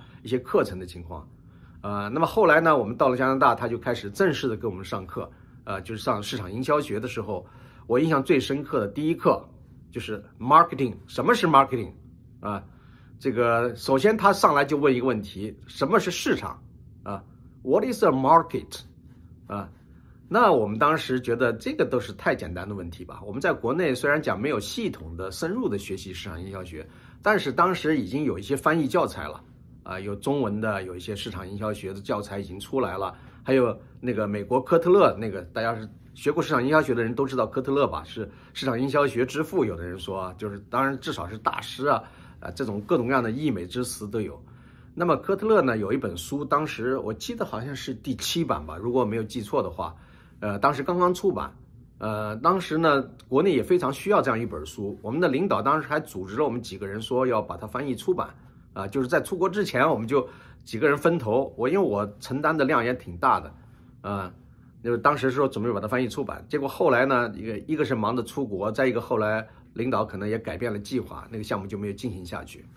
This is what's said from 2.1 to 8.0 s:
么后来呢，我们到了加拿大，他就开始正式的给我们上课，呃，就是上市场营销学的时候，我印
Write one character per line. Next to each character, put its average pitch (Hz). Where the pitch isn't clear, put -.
么 165
后 208
来 156
呢， 160
我 120
们 113
到 139
了 123
加 131
拿 135
大， 131
他 104
就 117
开 120
始 101
正 170
式 127
的 110
给 95
我 107
们 92
上 95
课， -
呃， 101
就 110
是 104
上 104
市 120
场 98
营 123
销 147
学 143
的 117
时 113
候， 104
我 120
印 165